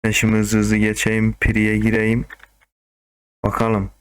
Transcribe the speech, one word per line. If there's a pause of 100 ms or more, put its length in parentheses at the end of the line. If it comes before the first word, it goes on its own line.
Ben
şimdi
hızlı
hızlı
geçeyim,
Piri'ye
gireyim. (1160)
Bakalım. (100)